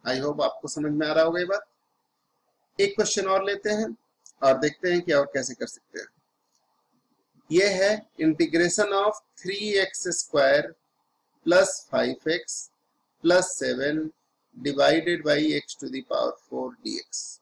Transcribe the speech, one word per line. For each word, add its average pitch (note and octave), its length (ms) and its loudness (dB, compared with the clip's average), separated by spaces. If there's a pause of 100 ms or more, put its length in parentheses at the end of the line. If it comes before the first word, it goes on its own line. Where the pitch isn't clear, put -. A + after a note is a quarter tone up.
I B2+ 140 -2
hope D3 220 -4
आपको C3+ 260 -4
समझ D3+ 240 -4
में D3+ 140 0
आ D#3 60 0
रहा D#3+ 120 6
होगा E3+ 160 0
ये F3 60 -2
बात। G3+ 200 -4 (1120)
एक G3+ 180 0
question G3 300 0
और F#3+ 180 2
लेते G3+ 260 -4
हैं A3 260 -4 (460)
और C3 160 6
देखते D3+ 340 0
हैं F3 100 2
कि E3+ 100 -2
और C#3+ 220 2
कैसे B2+ 200 -4
कर B2 120 -8
सकते - 340 -18
हैं। - 60 -16 (1400)
ये F#3 240 4
है F#3+ 160 2 (300)
integration E3+ 760 2
of G#3 260 0 (160)
three G3+ 340 -6 (100)
x - 240 -6 (100)
square C#3+ 580 2 (720)
plus F3 240 6 (200)
five B2 400 -2
x - 260 -4 (680)
plus F3+ 220 4 (120)
seven C3+ 420 -2 (560)
divided D3+ 680 2
by D3 120 2 (180)
x - 260 -6
to C3+ 80 -10
the B2+ 220 -8
power B2 240 -2 (140)
four B2+ 180 -8 (180)
D A2 140 -8
X। - 240 -12 (200)